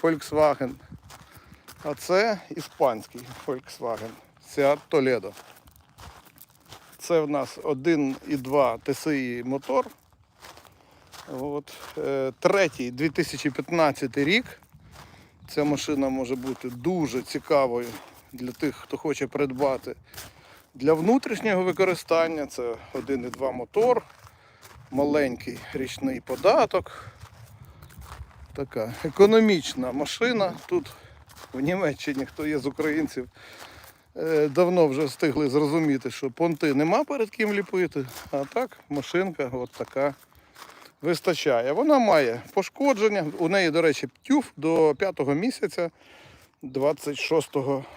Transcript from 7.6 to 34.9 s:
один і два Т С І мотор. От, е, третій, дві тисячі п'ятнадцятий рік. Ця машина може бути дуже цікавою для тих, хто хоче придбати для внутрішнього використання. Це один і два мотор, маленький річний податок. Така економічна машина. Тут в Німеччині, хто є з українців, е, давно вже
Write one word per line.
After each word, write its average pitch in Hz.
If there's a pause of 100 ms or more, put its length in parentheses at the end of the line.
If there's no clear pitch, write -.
один 143 (120)
і 147
два 131
Т -
С 147
І 123
мотор. 135 (1500)
От, 143 (240)
е, 135
третій, 151
дві 143
тисячі 147
п'ятнадцятий 143
рік. 208 (1040)
Ця 147
машина 139
може 131
бути 127
дуже 127
цікавою 123 (460)
для 123
тих, 135
хто -
хоче 139
придбати 135 (800)
для 139
внутрішнього 196
використання. 165
Це 120 (180)
один 131
і 123
два 131
мотор, 208 (880)
маленький 139 (140)
річний 131
податок. 190 (1500)
Така 123 (100)
економічна 196
машина. 185 (120)
Тут 175 (600)
в 131
Німеччині, 147
хто 151
є 151
з 127
українців, 147 (880)
е, 156
давно 175
вже 139